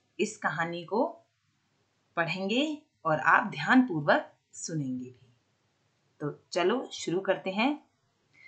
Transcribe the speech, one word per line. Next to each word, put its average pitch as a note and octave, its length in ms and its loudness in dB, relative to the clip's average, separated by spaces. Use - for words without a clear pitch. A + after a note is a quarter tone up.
इस - 180 -2
कहानी E3+ 480 -4
को A3 220 0
पढ़ेंगे G3 680 -2
और D#3 160 2
आप F#3+ 300 4
ध्यानपूर्वक F#3+ 800 2
सुनेंगे B2+ 580 -6
भी। - 220 -20
तो D3 100 -4
चलो F3+ 400 0
शुरू F3 280 -2
करते - 300 -2
हैं। A#3+ 340 0